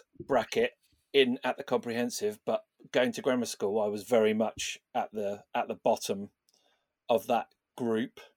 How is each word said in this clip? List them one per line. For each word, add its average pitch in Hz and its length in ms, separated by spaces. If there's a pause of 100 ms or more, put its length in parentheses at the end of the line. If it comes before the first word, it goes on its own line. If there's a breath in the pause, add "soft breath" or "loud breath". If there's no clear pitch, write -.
(200)
bracket 117 520 (420)
in, 127 300
at 127 140
the 139 60
comprehensive, 117 840
but 110 180 (280)
going 127 220
to - 80
grammar 127 240
school, 107 340
I 107 80
was 104 160
very 110 300
much - 460 (140)
at 117 200
the, 101 300 (100)
at 120 140
the 110 80
bottom 104 560 (760)
of 113 200
that 117 200 (300)
group, 113 420 (180)